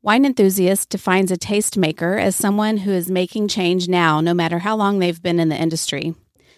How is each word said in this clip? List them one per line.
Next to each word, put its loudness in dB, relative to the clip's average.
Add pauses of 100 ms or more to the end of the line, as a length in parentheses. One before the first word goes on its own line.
Wine 4
Enthusiast 2
defines 0
a -2
tastemaker -2
as 0
someone 0
who -4
is -2
making -2
change 0
now, 2
no 2
matter 0
how -2
long 0
they've -2
been 0
in 2
the -4
industry. -4 (440)